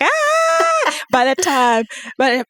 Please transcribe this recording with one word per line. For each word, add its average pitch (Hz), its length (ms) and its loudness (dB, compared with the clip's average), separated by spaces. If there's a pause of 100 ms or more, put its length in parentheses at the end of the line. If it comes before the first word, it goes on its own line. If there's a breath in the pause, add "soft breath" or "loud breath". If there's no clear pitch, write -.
Ah! 640 920 0 (180 loud breath)
By 247 140 2
that 262 180 0
time, 247 420 2 (340 loud breath)
by 254 200 0
the 247 120 -4